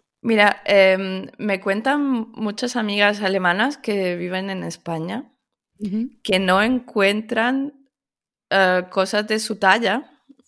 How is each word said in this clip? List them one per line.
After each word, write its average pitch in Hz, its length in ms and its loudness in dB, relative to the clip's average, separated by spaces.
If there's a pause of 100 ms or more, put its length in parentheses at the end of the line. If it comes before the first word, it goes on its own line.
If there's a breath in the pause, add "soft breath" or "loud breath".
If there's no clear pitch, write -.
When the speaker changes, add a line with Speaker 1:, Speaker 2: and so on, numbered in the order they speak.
(200)
Speaker 1:
Mira, 208 440 2
em, 190 640 4 (120)
me 196 220 -2
cuentan 226 760 -2
muchas 220 420 -6
amigas 208 460 0
alemanas 190 540 0
que 190 400 -4
viven 185 340 -6
en 185 120 -6
España 170 680 -8 (460)
Speaker 2:
Ujú. 214 320 -6 (120)
Speaker 1:
que 190 160 0
no 190 240 2
encuentran, 233 1300 -2 (600)
eh, 185 400 4
cosas 208 380 0
de 220 120 0
su 220 180 -6
talla, 208 520 2 (380)